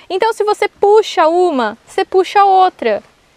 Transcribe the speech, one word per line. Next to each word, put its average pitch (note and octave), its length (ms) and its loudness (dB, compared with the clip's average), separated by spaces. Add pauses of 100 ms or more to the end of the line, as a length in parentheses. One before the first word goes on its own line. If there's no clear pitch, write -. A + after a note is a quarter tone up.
Então, F#4+ 240 -2
se G#4+ 120 -6
você G#4 240 -2
puxa G4+ 580 0
uma, D#4 580 -2
você - 200 -6
puxa F#4+ 400 0
outra, F#4 580 0 (340)